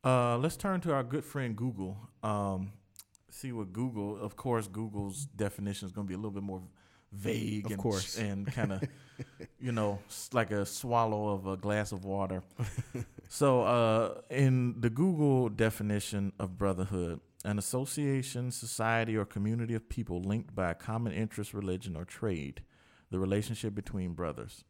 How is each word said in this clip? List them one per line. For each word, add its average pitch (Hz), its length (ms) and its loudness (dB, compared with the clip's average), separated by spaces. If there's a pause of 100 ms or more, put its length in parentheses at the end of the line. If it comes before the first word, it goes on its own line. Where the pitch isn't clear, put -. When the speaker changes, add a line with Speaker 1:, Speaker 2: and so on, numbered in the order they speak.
Speaker 1:
Uh, 120 340 4
let's 156 180 0
turn 190 260 0
to 170 120 2
our 135 80 4
good 139 220 -2
friend 123 320 -4
Google. 101 420 -4 (240)
Um, 101 500 0 (560)
see - 240 -10
what 104 200 -4
Google, 107 460 -2
of 104 180 -6
course, 113 320 0
Google's 104 580 -4
definition 101 600 -4
is 90 60 -10
gonna 101 140 -6
be 92 80 -4
a - 20 -4
little 104 140 -4
bit 98 140 -6
more 95 180 -6 (480)
vague 107 560 -2
Speaker 2:
Of 107 60 -2
Speaker 1:
and 98 80 -4
Speaker 2:
course. 98 380 0
Speaker 1:
and 101 340 -2
kinda, 98 280 -2 (420)
Speaker 2:
<laughs> - 380 -16
Speaker 1:
you 123 120 -4
know, 104 260 0 (100)
s-, - 240 -12
like 113 200 2
a 101 120 2
swallow 107 680 0
of 95 120 -4
a 95 100 -2
glass 104 340 0
of 95 140 -6
water. 95 380 -2 (160)
Speaker 2:
<laughs> 117 460 -4 (260)
Speaker 1:
So, 131 340 6
uh, 113 680 4
in 127 500 4
the 117 80 4
Google 139 640 4
definition 104 880 2
of 92 180 -4
brotherhood, 92 640 0 (240)
an 104 140 0
association, 131 920 0
society, 113 680 0
or 98 80 2
community 113 480 0
of 113 160 -2
people 90 320 -2
linked 104 320 -2
by 92 160 2
a 85 40 -2
common 113 380 -2
interest, 104 400 -4
religion, 95 420 -4
or 80 120 -6
trade, 80 560 -4 (480)
the 92 80 0
relationship 104 560 0
between 92 400 -4
brothers. 78 560 -6